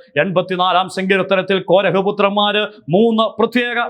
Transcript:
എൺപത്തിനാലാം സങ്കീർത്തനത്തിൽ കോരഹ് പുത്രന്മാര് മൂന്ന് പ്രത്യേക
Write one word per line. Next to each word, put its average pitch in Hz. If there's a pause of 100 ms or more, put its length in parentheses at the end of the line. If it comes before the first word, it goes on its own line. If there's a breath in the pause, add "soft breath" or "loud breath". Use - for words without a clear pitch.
(200 loud breath)
എൺപത്തിനാലാം 180
സങ്കീർത്തനത്തിൽ 190
കോരഹ് 180
പുത്രന്മാര് 208 (220 loud breath)
മൂന്ന് 220
പ്രത്യേക 233 (100)